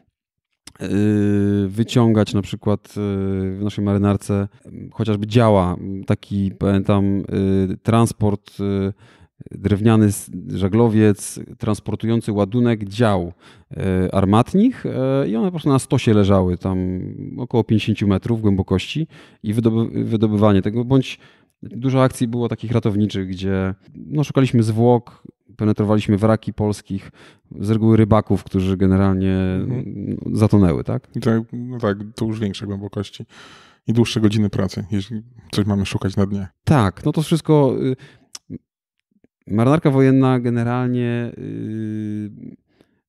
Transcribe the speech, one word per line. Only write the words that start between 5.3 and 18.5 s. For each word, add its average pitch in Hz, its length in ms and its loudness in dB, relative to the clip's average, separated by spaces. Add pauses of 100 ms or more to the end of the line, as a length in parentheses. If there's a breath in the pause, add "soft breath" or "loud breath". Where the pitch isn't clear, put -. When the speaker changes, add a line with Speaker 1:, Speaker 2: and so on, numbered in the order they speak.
Speaker 1:
taki, 98 540 -2
pamiętam, 98 460 2 (140)
y, - 40 -4 (600)
transport, 107 760 0
y, 98 340 -2 (640 soft breath)
drewniany 107 480 4
s-, - 260 -2 (240)
żaglowiec 107 840 2 (180)
transportujący 110 760 -4
ładunek 104 580 0
dział, 98 440 0 (380 soft breath)
y, 92 400 -2
armatnich, 120 760 2
y, 135 440 -2
i 208 60 -4
one 220 120 -2
po 180 40 -4
prostu 156 180 -2
na 135 100 4
stosie 123 340 0
leżały 95 440 4
tam 92 420 -4 (380)
około 123 260 -2
pięćdziesięciu 107 440 0
metrów 110 340 0
głębokości 104 680 -2 (360 loud breath)